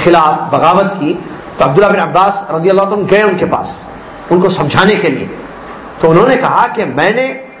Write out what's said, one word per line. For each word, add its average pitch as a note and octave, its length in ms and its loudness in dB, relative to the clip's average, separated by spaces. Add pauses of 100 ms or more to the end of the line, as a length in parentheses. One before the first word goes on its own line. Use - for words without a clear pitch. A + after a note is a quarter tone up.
خلاف D#3+ 500 2
بغاوت F3 460 2
کی، D#3 140 -2 (440)
تو C3+ 120 2
عبداللہ F#3+ 220 4
بن E3+ 160 0
عباس F#3+ 420 0
رضی E3 200 0
اللہ F#3+ 120 4
عنہ G3 280 -2
گئے G3+ 120 6
ان G3 160 0
کے E3 80 0
پاس - 220 -4 (640)
ان F3+ 100 4
کو F#3 100 2
سمجھانے F3+ 440 2
کے F3 140 0
لیے، A#2 180 -4 (720)
تو D#3+ 100 4
انہوں F#3+ 180 4
نے C4 80 4
کہا F3+ 380 2
کہ A3 100 -2
میں D3 300 0
نے B3+ 120 0 (340)